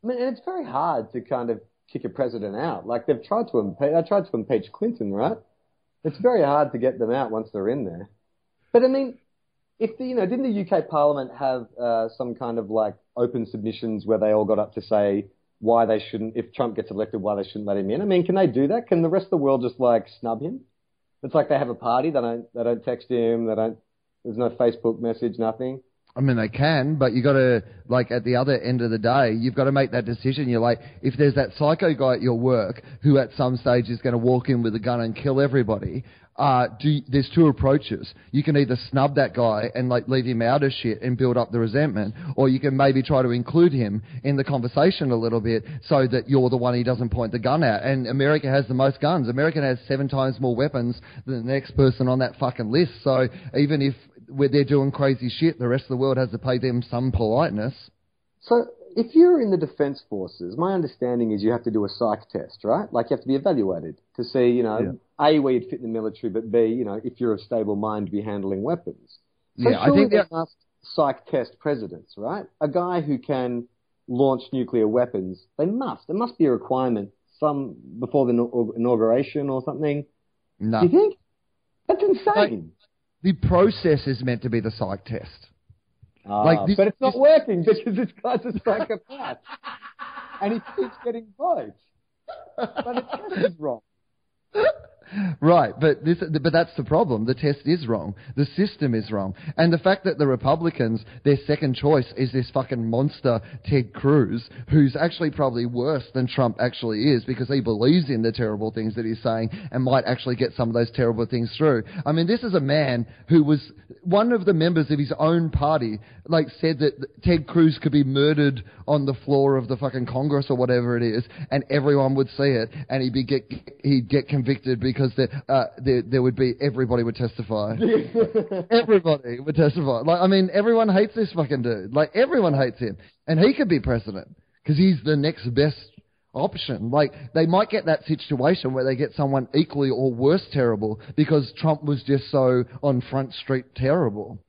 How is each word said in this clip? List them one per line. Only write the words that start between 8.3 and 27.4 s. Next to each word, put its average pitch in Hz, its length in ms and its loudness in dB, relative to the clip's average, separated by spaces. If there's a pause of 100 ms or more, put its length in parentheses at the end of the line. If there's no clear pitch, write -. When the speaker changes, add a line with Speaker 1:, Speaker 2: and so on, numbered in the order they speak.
Speaker 1:
But, 233 120 4
I 262 40 4
mean, 262 300 -2 (600)
if 220 180 -4
the, 254 80 -8
you 254 100 -6
know, 214 100 0
didn't 247 180 -2
the 220 160 -2
U 190 60 -4
K 175 220 0
Parliament 147 500 0
have, 127 300 -4 (120)
uh, 113 380 0
some 123 180 -6
kind 117 240 -6
of, 101 100 -6
like, 107 260 0 (220)
open 120 300 -2
submissions 110 580 -6
where 110 140 0
they 107 120 4
all 107 140 4
got 104 140 0
up 104 160 -4
to 107 60 -8
say 101 440 0 (340)
why 117 260 4
they 107 140 0 (120)
shouldn't, 113 240 -8
if 117 180 -8
Trump 117 220 -4
gets 107 160 -8
elected, 107 300 -6
why 104 140 -2
they 101 80 -4
shouldn't 104 220 -10
let 101 120 -2
him 98 120 -4
in? 131 120 -2
I 214 40 -4
mean, 180 200 2
can 180 100 -2
they 190 120 4
do 131 200 0
that? 202 200 -2
Can 170 140 2
the 165 80 2
rest 190 160 0
of - 60 -20
the 180 60 0
world 135 260 2
just, 123 160 -6
like, 120 280 2 (120)
snub 113 220 -6
him? 214 200 -8 (640)
It's 131 100 -10
like 147 160 2
they 147 80 2
have 135 120 -2
a 117 60 -6
party, 127 360 0
they 139 100 0
don't, 117 320 -4
they 120 100 -4
don't 117 200 -2
text 123 260 -6
him, 117 380 0
they 110 80 -2
don't, 110 220 -2 (460)
there's 110 140 -8
no 120 140 0
Facebook 117 500 0
message, 117 380 -4
nothing. 123 420 -6 (360)
Speaker 2:
I 127 40 -2
mean, 135 160 2
they 113 100 0
can, 143 480 0
but 135 160 2
you 123 100 0
gotta, 127 400 4 (280)